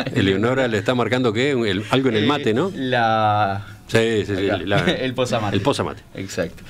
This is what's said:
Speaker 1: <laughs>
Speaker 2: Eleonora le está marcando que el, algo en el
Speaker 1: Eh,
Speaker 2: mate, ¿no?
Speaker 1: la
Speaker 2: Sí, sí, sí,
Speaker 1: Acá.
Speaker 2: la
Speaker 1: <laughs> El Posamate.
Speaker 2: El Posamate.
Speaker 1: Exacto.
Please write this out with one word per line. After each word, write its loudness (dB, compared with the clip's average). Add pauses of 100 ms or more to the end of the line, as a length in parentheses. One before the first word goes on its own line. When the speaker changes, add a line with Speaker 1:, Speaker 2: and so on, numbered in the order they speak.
Speaker 1:
<laughs> -6
Speaker 2:
Eleonora 2
le 0
está 0
marcando 2
que 0
el, 0
algo 2
en 2
el 2
Speaker 1:
Eh, 2
Speaker 2:
mate, 0
¿no? 0
Speaker 1:
la 0 (140)
Speaker 2:
Sí, 2
sí, -2
sí, 0
Speaker 1:
Acá. -2
Speaker 2:
la 0
Speaker 1:
<laughs> 0
El -2
Posamate. -2
Speaker 2:
El 0
Posamate. -2 (120)
Speaker 1:
Exacto. -8